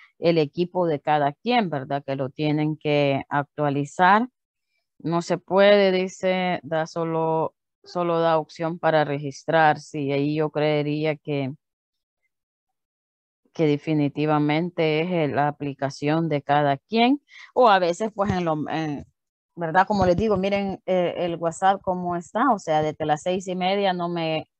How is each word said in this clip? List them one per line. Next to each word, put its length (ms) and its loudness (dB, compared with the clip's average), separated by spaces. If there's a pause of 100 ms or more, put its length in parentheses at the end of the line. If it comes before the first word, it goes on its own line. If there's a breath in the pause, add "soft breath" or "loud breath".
(180 soft breath)
el 200 2
equipo 480 -2
de 140 -2
cada 340 0
quien, 340 -2
¿verdad? 340 -6
Que 140 -6
lo 140 -4
tienen 480 -2
que 500 0
actualizar. 1000 0 (720)
No 220 -2
se 160 -2
puede, 560 4
dice, 720 -2
da 240 -4
solo, 680 -2 (300)
solo 360 -2
da 180 4
opción 400 -6
para 260 2
registrar. 760 0
Sí, 320 -6
ahí 240 0
yo 120 0
creería 680 -2
que, 360 -6 (2000)
que 140 0
definitivamente 1400 0
es 80 -4
el, 260 -2
la 120 2
aplicación 840 -4
de 100 -2
cada 380 2
quien. 420 0 (320 loud breath)
O 160 4
a 100 6
veces, 360 -2
pues, 160 -2
en 160 -2
lo, 100 0 (140)
en, 340 -6 (520)
¿verdad? 300 2
Como 200 0
les 100 4
digo, 200 0
miren, 500 -2
eh, 320 0
el 180 -4
WhatsApp 460 0
cómo 340 -4
está, 360 -2
o 60 0
sea, 240 0
desde 240 -4
las 160 0
seis 260 -4
y 80 -6
media 360 0
no 160 -4
me 400 -4 (120)